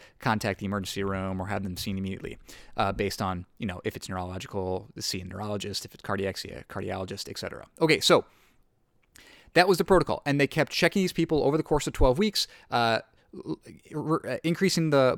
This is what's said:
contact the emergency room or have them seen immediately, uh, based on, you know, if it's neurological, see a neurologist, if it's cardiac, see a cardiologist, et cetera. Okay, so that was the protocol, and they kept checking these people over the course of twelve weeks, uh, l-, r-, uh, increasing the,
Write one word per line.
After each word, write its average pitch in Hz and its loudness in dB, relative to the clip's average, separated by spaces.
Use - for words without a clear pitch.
contact 107 -2
the 101 -6
emergency 98 -4
room 95 -4
or 92 -6
have 98 -4
them 90 -6
seen 98 -6
immediately, 95 -8
uh, 98 0
based 101 -2
on, 92 -4
you 120 -6
know, 90 -6
if 110 -4
it's - -12
neurological, 92 -6
see - -4
a 90 -12
neurologist, 98 -6
if - -16
it's - -20
cardiac, 98 -2
see - -12
a - -14
cardiologist, 95 -8
et - -10
cetera. - -10
Okay, 156 4
so - 6
that 180 6
was 180 4
the 180 2
protocol, 175 4
and 143 2
they 139 6
kept 143 0
checking 185 2
these 180 0
people 160 2
over 139 2
the 156 0
course - 0
of - -4
twelve 131 6
weeks, 208 2
uh, 117 2
l-, - -10
r-, 151 -2
uh, 127 -4
increasing 165 2
the, 135 6